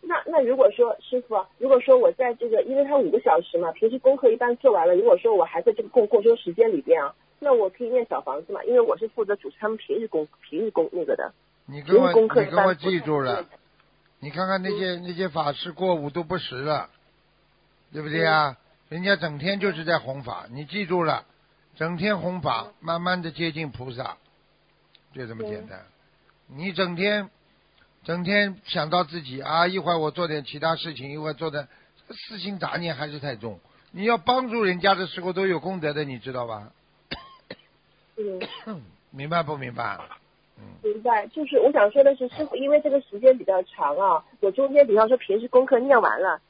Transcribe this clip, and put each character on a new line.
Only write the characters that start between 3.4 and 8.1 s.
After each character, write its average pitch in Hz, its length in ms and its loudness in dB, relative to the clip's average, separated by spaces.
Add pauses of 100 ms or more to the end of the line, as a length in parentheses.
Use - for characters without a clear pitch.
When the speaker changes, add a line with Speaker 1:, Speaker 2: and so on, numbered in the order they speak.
Speaker 1:
时 - 160 -4
嘛， 170 140 -2
平 226 180 0
时 254 80 -6
功 269 180 4
课 269 140 4
一 226 60 2
般 240 200 0
做 254 160 4
完 170 140 4
了， 180 80 6
如 196 100 2
果 220 140 6
说 226 160 2
我 190 100 4
还 - 160 -8
在 226 120 2
这 220 100 -4
个 208 60 -8
共， 220 180 4
共 214 160 2
修 233 140 6
时 175 160 -8
间 226 180 4
里 156 120 -2
边 160 200 2
啊， 139 120 -4 (240)
那 285 160 2
我 214 140 2
可 240 160 -10
以 226 40 -6
念 240 220 0